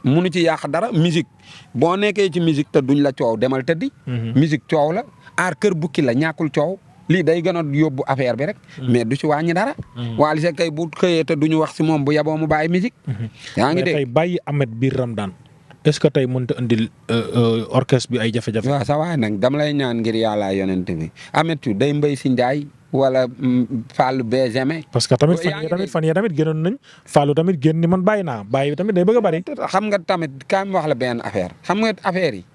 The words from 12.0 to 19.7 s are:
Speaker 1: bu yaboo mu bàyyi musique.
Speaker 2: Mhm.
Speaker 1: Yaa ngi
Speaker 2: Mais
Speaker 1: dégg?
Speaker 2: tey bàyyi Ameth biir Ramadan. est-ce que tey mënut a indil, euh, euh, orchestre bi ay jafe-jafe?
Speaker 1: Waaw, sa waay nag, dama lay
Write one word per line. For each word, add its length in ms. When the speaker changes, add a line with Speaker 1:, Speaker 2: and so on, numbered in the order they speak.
Speaker 1:
bu 80
yaboo 240
mu 120
bàyyi 200
musique. 260
Speaker 2:
Mhm. 220
Speaker 1:
Yaa 120
ngi 60
Speaker 2:
Mais 100
Speaker 1:
dégg? 120
Speaker 2:
tey 100
bàyyi 400
Ameth 240
biir 260
Ramadan. 340
est-ce 160
que 80
tey 160
mënut 260
a 80
indil, 280
euh, 160
euh, 340
orchestre 400
bi 80
ay 160
jafe-jafe? 320
Speaker 1:
Waaw, 180
sa 140
waay 180
nag, 220
dama 240
lay 100